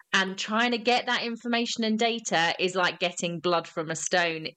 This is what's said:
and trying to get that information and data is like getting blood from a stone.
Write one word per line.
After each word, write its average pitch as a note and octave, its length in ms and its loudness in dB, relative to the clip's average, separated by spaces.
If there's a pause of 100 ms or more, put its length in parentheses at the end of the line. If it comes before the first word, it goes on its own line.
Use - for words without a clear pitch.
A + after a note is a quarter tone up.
(120)
and F#3+ 260 0
trying A3+ 320 0
to A#3+ 80 0
get A#3+ 280 2
that B3 180 0
information A#3 580 -2
and A3 160 2
data A3 600 2
is F3+ 160 0
like F3 240 0
getting F3 400 -2
blood E3 260 0
from D#3+ 240 -6
a D#3+ 60 -4
stone. E3 500 0 (100)